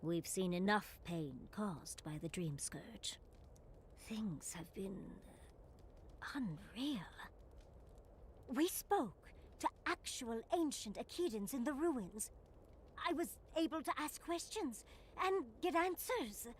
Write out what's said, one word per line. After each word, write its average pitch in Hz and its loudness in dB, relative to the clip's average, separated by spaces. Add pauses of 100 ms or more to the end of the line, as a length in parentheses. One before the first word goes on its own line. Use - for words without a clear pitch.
We've 165 2
seen 185 4
enough 190 6
pain 151 -2
caused 196 -2
by 151 -4
the 170 -2
Dream 156 0
Scourge. - -6 (800)
Things 214 -2
have 170 -6
been, 190 -2 (300)
uh, - -14
unreal. 226 0 (1500)
We 277 6
spoke - 2 (260)
to 311 4 (180)
actual 233 0 (120)
ancient 294 4
Akedans 220 0
in 247 2
the 285 4
ruins. 247 2 (800)
I 349 4
was 285 0 (180)
able 320 4
to 339 0
ask 294 -2
questions 339 0 (360)
and 370 4 (140)
get 339 4
answers. 330 2 (120)